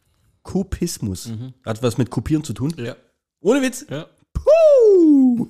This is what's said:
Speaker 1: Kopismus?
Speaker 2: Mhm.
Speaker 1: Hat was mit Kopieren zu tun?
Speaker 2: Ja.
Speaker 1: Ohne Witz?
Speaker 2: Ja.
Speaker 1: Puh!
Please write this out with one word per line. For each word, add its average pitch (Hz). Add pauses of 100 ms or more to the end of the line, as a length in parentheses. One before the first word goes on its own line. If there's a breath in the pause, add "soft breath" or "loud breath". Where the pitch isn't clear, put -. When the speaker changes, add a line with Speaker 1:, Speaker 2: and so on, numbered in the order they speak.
(420)
Speaker 1:
Kopismus? 170
Speaker 2:
Mhm. 120 (140)
Speaker 1:
Hat 110
was 120
mit 127
Kopieren 151
zu -
tun? 131
Speaker 2:
Ja. 120 (440)
Speaker 1:
Ohne 262
Witz? -
Speaker 2:
Ja. 151 (240)
Speaker 1:
Puh! 392